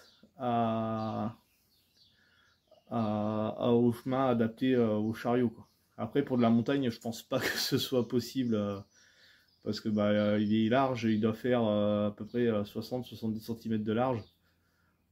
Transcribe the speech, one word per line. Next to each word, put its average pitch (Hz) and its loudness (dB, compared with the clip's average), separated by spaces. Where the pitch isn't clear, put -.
à, 113 -2
à, 107 -2
à, 120 2
au 120 6
chemin 131 -2
adapté, 117 2
euh, 113 4
au 107 -2
chariot, 123 0
quoi. - -10
Après, 117 -2
pour 131 -2
de 120 4
la 113 6
montagne, 120 2
je - -8
pense 117 -8
pas 127 -4
<laughs> - -
que - -2
ce - 0
soit 123 0
possible, 123 -2
euh, 101 -2
parce 107 -4
que, 117 -6
bah, 104 2
euh, 104 4
il 107 2
est 110 4
large, 127 2
il 110 2
doit 110 2
faire, 123 0
euh, 104 2
à - -2
peu 104 -12
près, 120 0
euh, 104 0
soixante, 120 -8
soixante-dix 110 -6
centimètres 110 -6
de 107 -2
large. 120 0